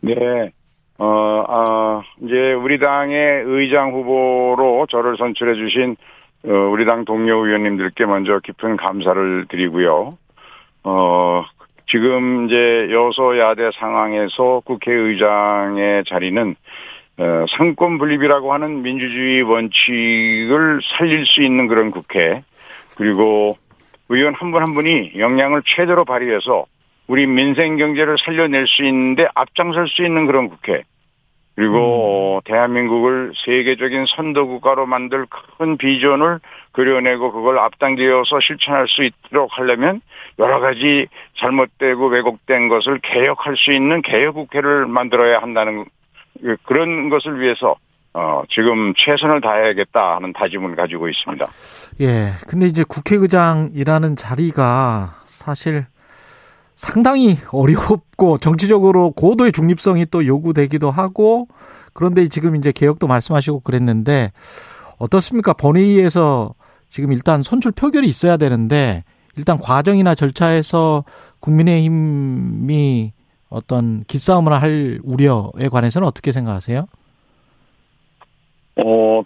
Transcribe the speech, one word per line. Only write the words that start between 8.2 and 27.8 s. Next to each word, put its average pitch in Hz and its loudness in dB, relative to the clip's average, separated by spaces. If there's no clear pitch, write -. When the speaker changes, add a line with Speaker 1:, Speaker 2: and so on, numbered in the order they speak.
Speaker 1:
깊은 107 -6
감사를 92 -2
드리고요. 87 0
어, 90 0
지금 123 0
이제 117 0
여소야대 117 0
상황에서 110 -2
국회의장의 104 0
자리는, 92 -2
어, 82 0
상권 170 0
분립이라고 143 0
하는 147 -4
민주주의 127 -2
원칙을 113 0
살릴 156 -2
수 147 2
있는 127 2
그런 110 2
국회, 90 -2
그리고 104 0
의원 143 0
한 175 -8
분 165 0
한 160 -2
분이 147 -2
역량을 131 0
최대로 175 0
발휘해서 120 -2
우리 131 0
민생 139 0
경제를 151 0